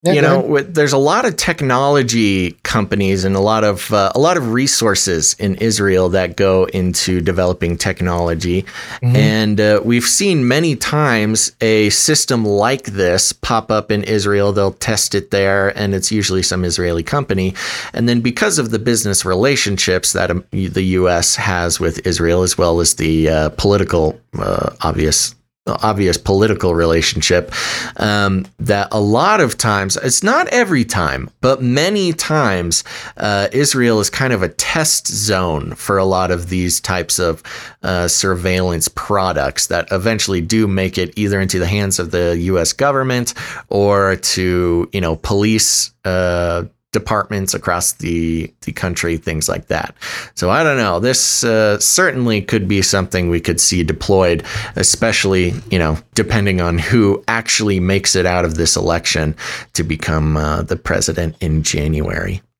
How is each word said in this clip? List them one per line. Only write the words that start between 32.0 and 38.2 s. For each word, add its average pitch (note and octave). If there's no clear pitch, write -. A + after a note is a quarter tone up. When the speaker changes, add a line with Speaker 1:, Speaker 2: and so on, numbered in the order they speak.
Speaker 2:
times, G2+
uh, G2+
Israel B2
is G2
kind C3
of F#2
a F2
test -
zone F#2
for G2
a F#2+
lot F#2
of F2
these F2+
types F2+
of, E2+
uh, F2+
surveillance F2+